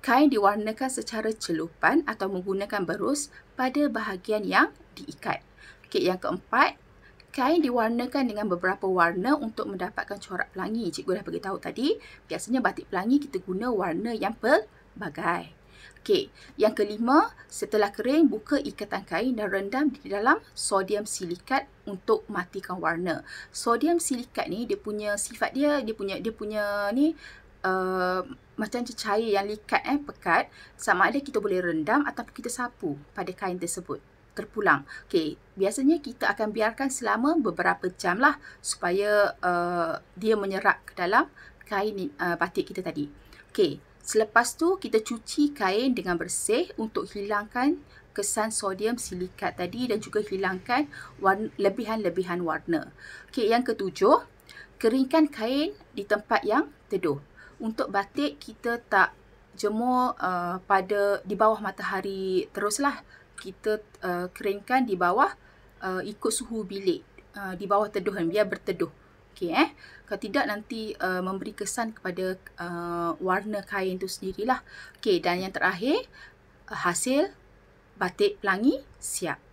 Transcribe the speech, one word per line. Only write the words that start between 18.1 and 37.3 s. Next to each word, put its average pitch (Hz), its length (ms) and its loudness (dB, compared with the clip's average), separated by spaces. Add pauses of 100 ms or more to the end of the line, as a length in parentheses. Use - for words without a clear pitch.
buka - 320 0
ikatan - 480 -6
kain 226 320 0
dan 208 100 -2
rendam 202 400 0
di - 220 -8
dalam 233 260 4 (140)
sodium 208 560 0
silikat 190 580 -4 (220)
untuk 208 400 -2
matikan 185 500 -6
warna. 165 460 -2 (260)
Sodium 262 480 2
silikat - 540 -4
ni, 220 160 -4
dia 208 100 0
punya 208 380 -4
sifat - 400 -4
dia, 294 240 2
dia 220 160 -4
punya, 196 240 -6
dia 220 160 -6
punya 208 560 -2
ni, 302 260 2 (460)
uh, 185 580 0 (380)
macam 233 260 -2
cecair 220 400 0
yang 196 240 0
likat, 214 400 -2
eh, 285 80 2
pekat. 220 560 0 (240)
Sama 190 320 4
ada 269 80 0
kita 262 240 -2
boleh 185 240 0
rendam 175 400 2
ataupun 240 300 -8
kita 233 180 -8
sapu 202 460 -6 (180)
pada 190 160 -6
kain 180 240 -4
tersebut. 170 400 -6 (360)
Terpulang. 190 500 2 (240)
Okey, 156 320 0 (160)
biasanya 262 480 4
kita - 220 -6 (100)
akan 214 160 -2
biarkan 226 380 0
selama 247 500 0